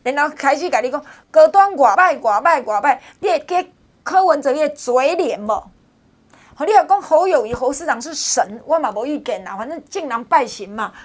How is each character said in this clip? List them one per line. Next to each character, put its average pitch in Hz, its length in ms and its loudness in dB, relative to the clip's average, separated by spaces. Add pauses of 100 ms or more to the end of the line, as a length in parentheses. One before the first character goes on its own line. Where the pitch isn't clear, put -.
然 262 140 -4
后 294 180 -2
开 277 200 0
始 320 140 -4
甲 233 100 0
你 247 100 -4
讲， - 140 -8 (260)
高 311 200 8
端 392 260 4
外 269 200 4
歹， 339 260 4
外 214 200 0
歹， 302 220 2
外 214 180 -2
歹， 254 180 2 (200)
你 - 100 -4
会 302 100 0
记 359 340 -4 (300)
柯 370 200 2
文 302 180 2
哲 262 120 0
的 302 160 0
嘴 277 460 0
脸 294 220 -2
无？ 208 320 -6 (840)
吼， 285 100 -6
你 392 60 -2
若 392 140 6
讲 392 160 0
侯 339 260 2
友 285 180 0
宜、 226 80 -8
侯 247 180 -2
市 302 140 -10
长 240 160 -4
是 311 140 -14
神， 208 500 -4
我 320 140 0
嘛 247 120 -4
无 214 140 -8
意 294 140 -6
见 190 240 -8
啦， 185 140 -14
反 226 120 -10
正 320 200 -12
敬 339 180 -10
人 233 160 -6
拜 277 240 0
神 196 220 -14
嘛， 208 220 -10 (140)